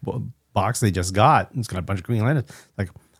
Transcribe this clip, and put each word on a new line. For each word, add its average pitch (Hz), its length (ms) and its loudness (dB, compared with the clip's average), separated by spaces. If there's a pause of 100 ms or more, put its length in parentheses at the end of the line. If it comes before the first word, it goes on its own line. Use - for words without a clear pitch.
bo-, 101 260 -6 (260)
box 107 280 0
they 104 100 2
just 90 220 -4
got? 110 420 4
It's 120 140 -6
got 92 100 -4
a - 20 -4
bunch 95 180 -4
of 87 60 -14
Green 113 200 0
Lanterns." 139 240 0 (280)
Like, 95 120 -4 (300)